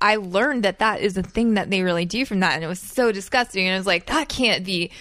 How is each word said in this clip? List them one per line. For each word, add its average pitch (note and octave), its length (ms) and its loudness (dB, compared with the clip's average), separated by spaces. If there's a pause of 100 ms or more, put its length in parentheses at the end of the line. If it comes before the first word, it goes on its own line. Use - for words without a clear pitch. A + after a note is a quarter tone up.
I G#3+ 140 4
learned, G#3+ 480 0
that F#3+ 160 0
that G#3+ 200 2
is F#3+ 160 -2
a F#3+ 60 -2
thing A3+ 320 0
that G3 160 0
they F#3+ 120 2
really F3 220 2
do A3+ 220 -2
from G3 140 -2
that, E3+ 140 2
and D#3 80 -2
it D#3+ 60 -4
was F3+ 120 -6
so A#3+ 320 0
disgusting, G3 540 -2
and F#3 80 0
I F#3+ 40 0
was F#3+ 80 -6
like, F3 200 2
"That D4 220 0
can't G#3+ 360 0
be, F3 260 -2 (100)